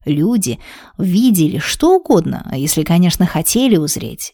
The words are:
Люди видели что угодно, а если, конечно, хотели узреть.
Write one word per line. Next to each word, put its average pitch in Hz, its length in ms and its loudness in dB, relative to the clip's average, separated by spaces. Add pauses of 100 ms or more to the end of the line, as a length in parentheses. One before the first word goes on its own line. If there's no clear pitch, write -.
Люди 151 560 -2 (380)
видели 185 640 2
что 339 360 0
угодно, 190 560 0
а 135 60 -6
если, 151 260 -2
конечно, 175 420 2
хотели 214 520 0
узреть. - 560 -6